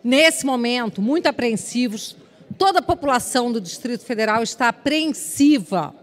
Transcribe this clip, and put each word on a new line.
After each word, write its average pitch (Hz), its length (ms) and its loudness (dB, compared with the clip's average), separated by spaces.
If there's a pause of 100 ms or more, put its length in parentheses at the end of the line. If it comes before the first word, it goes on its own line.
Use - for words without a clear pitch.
nesse 294 400 4
momento, 240 560 -2
muito 302 280 0
apreensivos, 240 880 -4 (400)
toda 381 220 4
a - 40 -2
população 262 680 0
do 226 100 -2
Distrito 233 420 -8
Federal 220 380 0
está 233 280 0
apreensiva 285 1300 0